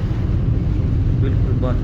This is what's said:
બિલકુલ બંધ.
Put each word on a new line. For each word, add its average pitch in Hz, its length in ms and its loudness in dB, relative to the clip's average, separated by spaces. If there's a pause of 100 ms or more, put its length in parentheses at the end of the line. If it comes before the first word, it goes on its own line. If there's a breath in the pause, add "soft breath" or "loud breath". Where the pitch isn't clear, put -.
(1200)
બિલકુલ - 320 2
બંધ. 123 300 0